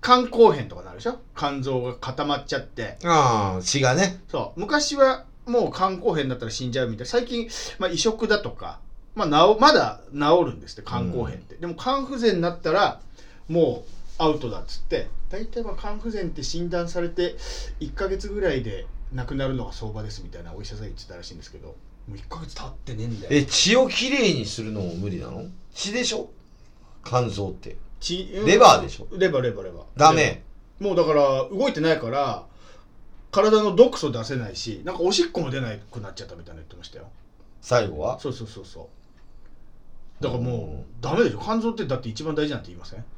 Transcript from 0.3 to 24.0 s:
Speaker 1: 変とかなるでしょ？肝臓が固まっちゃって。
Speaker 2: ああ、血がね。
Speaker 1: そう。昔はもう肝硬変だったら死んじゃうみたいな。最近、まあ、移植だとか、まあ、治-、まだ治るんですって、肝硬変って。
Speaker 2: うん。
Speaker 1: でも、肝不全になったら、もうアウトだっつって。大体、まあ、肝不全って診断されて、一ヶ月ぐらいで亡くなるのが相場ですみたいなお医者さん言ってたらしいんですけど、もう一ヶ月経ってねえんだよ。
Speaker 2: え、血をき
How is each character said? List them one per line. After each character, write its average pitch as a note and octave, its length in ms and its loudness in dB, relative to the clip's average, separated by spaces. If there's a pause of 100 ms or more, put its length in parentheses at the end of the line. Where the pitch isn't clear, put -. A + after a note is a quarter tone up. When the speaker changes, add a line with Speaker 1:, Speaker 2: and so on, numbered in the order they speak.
Speaker 1:
変 B2 140 -4
と - 80 -14
か - 80 -14
な - 80 -16
る - 60 -16
で - 60 -16
し - 40 -2
ょ？ B3+ 120 -4 (180)
肝 C#3 240 -2
臓 B2+ 200 -2
が B2 140 -6
固 C3 300 -6
ま C#3+ 120 0
っ - 80 -8
ち D3 100 -6
ゃ C3 40 -2
っ - 80 -12
て。 G#2+ 380 -10
Speaker 2:
あ A2+ 540 4
あ、 - 40 -8
血 C3 160 0
が C3 160 4
ね。 F#3 320 0
Speaker 1:
そ B2+ 280 -6
う。 E3 40 -10
昔 D4 360 0
は C4 300 4 (200)
も A#3 240 2
う - 40 -6
肝 F#3+ 240 0
硬 E3+ 180 0
変 C#3 140 0
だ B2 60 -4
っ - 40 -14
た A#2 60 -8
ら A2 60 -8
死 B2+ 160 -6
ん A#2+ 40 -4
じ C3 80 0
ゃ B2+ 60 2
う A#2 40 -4
み A2 80 -6
た B2 60 -10
い - 20 -8
な。 - 0 -
最 A#3+ 200 0
近、 A#3 220 -6 (320)
ま C#4+ 80 0
あ、 - 20 2
移 - 80 -2
植 A3 300 0
だ G3+ 120 4
と A#2+ 100 -6
か、 - 300 -12 (360)
ま G#3+ 100 0
あ、 - 20 0
治-、 F3+ 340 8
ま D4 100 10
だ D3+ 300 2 (100)
治 D3 400 4
る - 40 -10
ん D#2 40 -14
で - 80 -16
す - 120 -16
っ - 40 -16
て、 - 60 -14
肝 G#2 220 -4
硬 A#2+ 180 -4
変 B1 80 -10
っ - 40 -16
て。 - 140 -18
Speaker 2:
う - 40 -18
ん。 - 20 -8
Speaker 1:
で E3+ 60 -6
も、 E3+ 80 -8
肝 C4 300 -2
不 C4 120 -8
全 A3+ 180 4
に E3+ 60 0
な F3 100 0
っ E3+ 100 -10
た D#3+ 100 0
ら、 F#3+ 300 2 (460)
も D#3+ 380 2
う - 40 -12 (280)
ア D#3 120 4
ウ C#3 100 0
ト A#2+ 100 -4
だ - 100 -6
っ - 60 -6
つ - 140 -4
っ - 40 0
て。 F#3+ 260 0 (200)
大 G#3+ 160 -4
体、 A#3 180 -4
ま G3+ 80 -4
あ、 F#3+ 80 -2
肝 G#3 200 -4
不 A3+ 120 -6
全 F#3+ 160 -4
っ - 40 -2
て D3 120 -8
診 E3+ 260 -4
断 E3+ 200 -2
さ F3 100 -4
れ E3+ 100 -2
て、 F3 260 -2 (440)
一 - 140 -8
ヶ G3 140 -4
月 - 220 -4
ぐ G3+ 120 -4
ら E3+ 120 2
い B2+ 100 -2
で G#2+ 240 -8 (260)
亡 B2+ 140 -6
く C3+ 80 -6
な C3+ 120 -2
る C3+ 60 -2
の A#2+ 120 -4
が - 80 -10
相 G#2+ 180 -8
場 G#2+ 100 -8
で G#2+ 100 -8
す A2 120 -12
み E2+ 60 -12
た E2+ 100 -14
い E2+ 40 -14
な E2+ 100 -14
お G#2 80 -12
医 G2+ 40 -10
者 A2 100 -12
さ G#2+ 60 -10
ん G#2+ 40 -10
言 F2+ 80 -10
っ - 40 -12
て - 80 -16
た F2+ 100 -18
ら E2+ 80 -16
し - 80 -16
い - 40 -16
ん - 20 -16
で D#2+ 60 -16
す - 80 -20
け - 80 -18
ど、 - 80 -18
も - 480 -18
う - 20 -14
一 - 100 -16
ヶ E3 120 -12
月 - 160 -12
経 - 100 -10
っ B2+ 80 -12 (100)
て B2 120 -10
ね G#2+ 80 -6
え A#2 40 -6
ん A2 140 -6
だ - 60 -12
よ。 C#3 60 0
Speaker 2:
え、 C#3+ 120 4
血 G3 300 4
を B3+ 120 6
き B3+ 220 -2